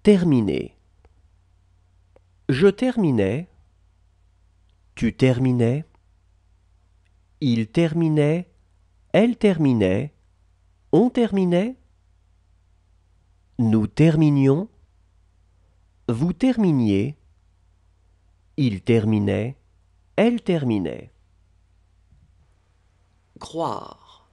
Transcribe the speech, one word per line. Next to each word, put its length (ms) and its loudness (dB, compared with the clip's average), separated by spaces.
Terminer. 720 2
Je 180 2
terminais. 840 -2
Tu 200 -4
terminais. 720 0
Il 280 0
terminait. 800 0
Elle 240 2
terminait. 760 0
On 180 4
terminait. 680 -2
Nous 280 2
terminions. 840 2
Vous 240 -2
terminiez. 840 0
Il 240 -2
terminait. 760 -2
Elle 240 0
terminait. 720 -4
Croire. 920 -10